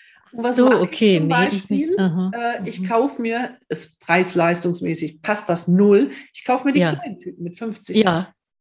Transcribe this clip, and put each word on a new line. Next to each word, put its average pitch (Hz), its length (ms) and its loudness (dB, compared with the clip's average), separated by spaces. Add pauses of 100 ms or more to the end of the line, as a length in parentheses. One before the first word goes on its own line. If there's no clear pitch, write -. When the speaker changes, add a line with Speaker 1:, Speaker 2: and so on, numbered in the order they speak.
(320)
Speaker 1:
Und 233 120 -8
was 247 120 -2
Speaker 2:
So, 247 140 6
Speaker 1:
mache 240 80 6
ich 160 60 2
Speaker 2:
okay, 190 360 2
Speaker 1:
zum 156 80 0
Speaker 2:
nee, 165 60 0
das 185 200 2 (160)
nicht. - 0 -
Speaker 1:
Beispiel? 311 300 0
Speaker 2:
Aha. 185 340 0
Speaker 1:
Äh, 233 360 -6
ich 175 100 -10
Speaker 2:
Mhm. 185 80 -6
Speaker 1:
kaufe 240 340 0
mir, 233 360 -4 (100)
ist - 320 -10
preisleistungsmäßig, 175 1200 0
passt - 280 -4
das 170 180 -4
null. 202 440 4 (220)
Ich - 120 -20
kaufe 254 220 -2
mir 269 60 2
die - 60 2
Speaker 2:
Ja. 160 160 2
Speaker 1:
kleinen 185 240 -12
Tüten - 240 -14
mit 175 140 -12
fünfzig. 220 400 -8
Speaker 2:
Ja, 185 340 0 (300)